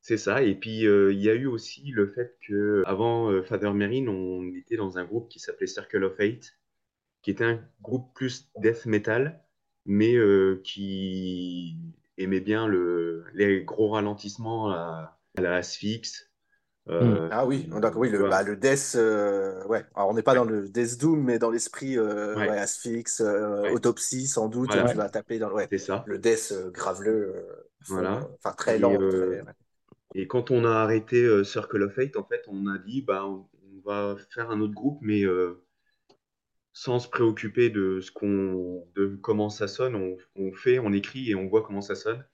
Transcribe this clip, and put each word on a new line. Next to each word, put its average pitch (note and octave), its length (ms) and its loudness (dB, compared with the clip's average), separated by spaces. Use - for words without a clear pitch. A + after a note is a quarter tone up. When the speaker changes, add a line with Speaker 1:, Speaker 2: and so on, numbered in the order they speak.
Speaker 1:
c'est - 160 0
ça. G#2+ 260 2
Et G2+ 120 4
puis, A2 320 -2
euh, G2+ 260 8
il G2 80 0
y G2+ 100 4
a A2 40 6
eu C3 120 -2
aussi C3 440 -6
le G#2 180 2
fait B2 300 -8
que, G#2 380 2
avant, A2+ 440 0
euh, F#2+ 120 2
Father G2+ 300 -2
Merrin, A2 360 0
on F#2 460 -4
était F2+ 220 -6
dans F#2+ 220 -4
un F2+ 60 -4
groupe A2+ 240 -6
qui - 100 -20
s'appelait - 280 -6
Circle G2+ 360 -4
of F#2+ 160 -2
Eight, G#2+ 400 -2
qui - 80 -4
était G2+ 140 -2
un A#2 180 0
groupe B2+ 320 -8
plus - 420 -8
death A2 300 0
metal, A2+ 580 0
mais, G#2+ 300 4
euh, G2 480 6
qui F#2 1120 -6
aimait F#2+ 240 0
bien G#2+ 260 0
le, F2 580 0
les G2 280 4
gros G#2 280 0
ralentissements G#2+ 800 -4
à, E2 480 -8
à F#2+ 40 -4
la F2+ 160 2
Asphyx. - 680 -6
Euh, G#2 380 2
Speaker 2:
Mm. - 40 -4
Speaker 3:
Ah B2 160 0
oui, C3 260 -4
Speaker 1:
euh, G#2 80 -4
Speaker 3:
d'accord, A2 200 0
oui, B2 100 2
le, G#2 80 0
Speaker 1:
voilà. F#2+ 200 4
Speaker 3:
bah, G2 40 2
le G#2 140 -4
death, C3+ 400 2
euh, G2+ 720 2
ouais. G#2+ 180 0
Alors, G2 160 2
on G#2+ 40 0
n'est A2+ 80 0
pas C3+ 100 6
Speaker 1:
Ouais. B2+ 60 6
Speaker 3:
dans B2 60 4
le G#2+ 240 -2
death A#2 300 -2
doom, D3+ 240 2
mais B2 160 2
dans A2+ 120 2
l'esprit, B2+ 480 -4
euh, G#2 380 -2
Speaker 1:
Ouais. G#2 120 0
Speaker 3:
ouais, G2+ 100 0
Asphyx, A#2 640 -4
euh, G#2 420 0
Speaker 1:
Ouais. G2+ 100 0
Speaker 3:
Autopsie, A#2+ 540 0
sans A2 220 0
doute, B2 240 -2
Speaker 1:
Voilà. A2 180 4
Speaker 3:
tu A2 60 -2
vas G#2 120 -2
taper A2 300 -6
dans G#2+ 120 -2
le, G2 40 -4
ouais. G2+ 160 0
Speaker 1:
C'est G2 80 0
ça. G2 280 -4
Speaker 3:
Le G2+ 120 -6
death, A2+ 340 2
euh, F#2 180 -6
graveleux, F#2+ 680 -2
euh, F#2 60 -10
fond, F#2+ 120 -8
Speaker 1:
Voilà. F#2+ 240 0
Speaker 3:
euh, D3+ 200 -10
enfin, - 160 -6
très A2+ 220 0
Speaker 1:
Et, - 40 2
Speaker 3:
lent, G2+ 200 6
Speaker 1:
euh, F#2+ 100 4
Speaker 3:
très, F#2 320 0
ouais. - 100 -18
Speaker 1:
et F#2+ 120 -4
quand B2 240 -2
on A#2+ 140 4
a A#2 60 4
arrêté, A2 520 4
euh, G#2+ 220 6
Circle G2+ 380 -2
of G2+ 120 -2
Fate, C3+ 220 -2
en G2+ 80 -4
fait, A#2+ 240 -6
on G2 180 -6
a G2 120 -4
dit, A2+ 240 -6
bah, G2 240 -2
on, F#2+ 220 -10
on F#2+ 120 -20
va G2+ 280 -2
faire A#2 160 -6
un G#2+ 100 -2
autre G#2+ 140 -2
groupe, C#3+ 260 -4
mais, G#2+ 240 2
euh, F2+ 380 0
sans B2 260 -2
se B2 100 -6
préoccuper A2+ 600 2
de F#2+ 320 0
ce F#2 100 -14
qu'on, F#2 840 -2
de G2 260 0
comment G#2 300 0
ça G#2 180 -4
sonne, B2 260 -2
on, F#2 220 -4
on F#2+ 160 -4
fait, B2+ 260 4
on A2 140 0
écrit A2+ 380 -2
et G2+ 40 2
on F#2+ 120 -4
voit G#2+ 160 4
comment G2+ 200 -6
ça G2+ 120 -6
sonne. A#2 400 -6